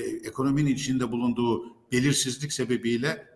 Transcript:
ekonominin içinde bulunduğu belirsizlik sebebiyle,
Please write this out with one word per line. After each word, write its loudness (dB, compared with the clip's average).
ekonominin 2
içinde 0
bulunduğu 0
belirsizlik 0
sebebiyle, -2